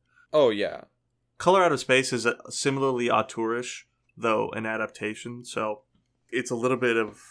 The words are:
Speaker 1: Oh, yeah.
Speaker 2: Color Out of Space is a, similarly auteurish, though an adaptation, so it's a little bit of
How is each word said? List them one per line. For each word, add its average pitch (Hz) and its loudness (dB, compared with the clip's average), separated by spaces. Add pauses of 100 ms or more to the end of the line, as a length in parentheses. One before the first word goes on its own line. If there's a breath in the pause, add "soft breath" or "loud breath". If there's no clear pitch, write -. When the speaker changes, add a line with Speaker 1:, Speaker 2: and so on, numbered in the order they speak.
(340 soft breath)
Speaker 1:
Oh, 147 6
yeah. 101 -2 (560)
Speaker 2:
Color 185 4
Out 170 4
of 135 0
Space 131 2
is 117 -2
a, 117 2 (120)
similarly 135 0
auteurish, 113 -2 (300)
though 110 0
an 113 -6
adaptation, 110 -8
so 107 -8 (460)
it's 123 -4
a 123 -2
little 123 0
bit 120 2
of 107 -2